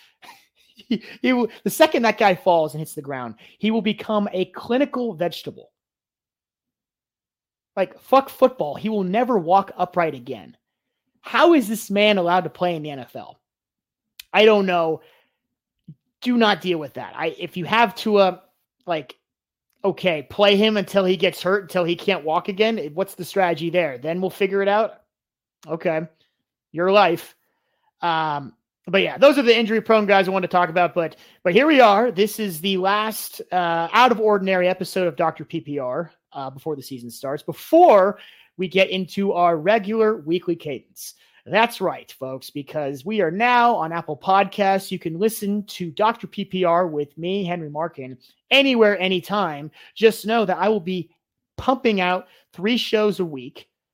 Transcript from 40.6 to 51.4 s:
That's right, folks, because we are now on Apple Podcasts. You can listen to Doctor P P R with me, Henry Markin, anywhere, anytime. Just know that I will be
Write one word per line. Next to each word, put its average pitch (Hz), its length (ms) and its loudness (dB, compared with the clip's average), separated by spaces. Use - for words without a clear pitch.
That's 226 360 0
right, 135 280 -6
folks, 131 400 -12
because 143 540 -8
we 208 160 -4
are 165 120 0
now 240 440 2
on 160 160 -4
Apple 165 240 -8
Podcasts. 196 760 0
You 185 80 -6
can 165 200 -8
listen 208 460 -2
to 175 260 -10
Doctor 214 340 -2
P 196 200 -10
P 190 180 -4
R 175 240 2
with 147 300 -8
me, 185 260 -4
Henry 170 260 -8
Markin, 147 480 -10
anywhere, 240 480 4
anytime. 180 720 -4
Just 214 320 2
know 220 200 0
that 170 120 -2
I 185 120 0
will 220 100 0
be 180 300 -6